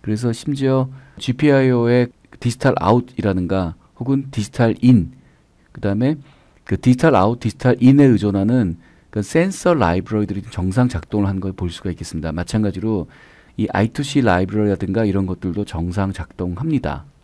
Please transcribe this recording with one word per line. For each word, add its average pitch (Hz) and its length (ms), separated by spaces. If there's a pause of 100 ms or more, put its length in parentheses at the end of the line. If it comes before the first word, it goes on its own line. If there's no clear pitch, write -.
그래서 113 320
심지어 135 560 (300)
지피아이오의 123 880 (320)
디지털 120 380
아웃이라든가 95 960 (220)
혹은 135 340
디지털 113 500
인, 120 320 (600)
그다음에 113 440 (480)
그 - 160
디지털 127 340
아웃, 110 240
디지털 117 420
인에 139 240
의존하는 104 760 (320)
그 107 120
센서 180 520
라이브러리들이 98 760
정상 92 380
작동을 101 400
한 95 120
걸 95 120
볼 90 180
수가 90 200
있겠습니다. 82 420
마찬가지로 95 760 (480)
이 110 160
아이투씨 135 500
라이브러리라든가 101 840
이런 98 220
것들도 92 380
정상 90 480
작동합니다. 90 920 (200)